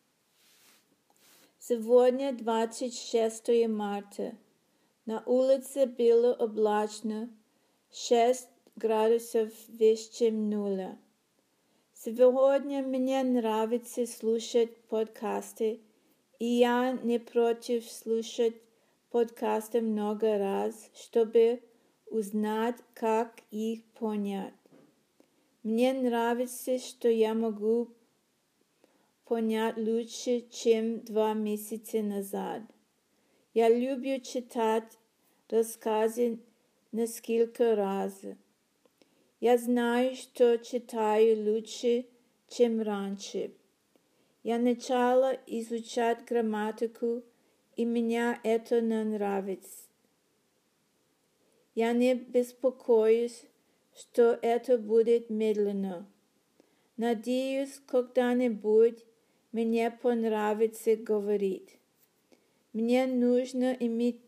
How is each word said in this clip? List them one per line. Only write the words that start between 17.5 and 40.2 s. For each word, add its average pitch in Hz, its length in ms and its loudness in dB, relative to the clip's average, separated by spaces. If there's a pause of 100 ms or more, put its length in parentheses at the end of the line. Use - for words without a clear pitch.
слушать 226 680 -4 (560)
подкасты 226 680 -2
много 214 580 0
раз, 202 560 -4
чтобы 226 680 2 (500)
узнать, 214 640 -2 (180)
как 226 480 -2 (100)
их 220 320 -6 (160)
понять. 202 540 -6 (1120)
Мне 233 300 2
нравится, 240 840 -2
что - 300 -4
я 220 260 4
могу 226 560 -2 (1400)
понять 226 520 -2
лучше, 226 760 -4
чем 226 500 0
два 214 320 0
месяца 214 680 -4
назад. 202 600 -6 (880)
Я 226 160 4
люблю 254 500 0
читать 233 800 -4 (520)
рассказы 226 920 0 (520)
несколько 226 840 0
раз. 196 460 -4 (1200)
Я 240 180 4
знаю, 240 580 0
что 240 420 2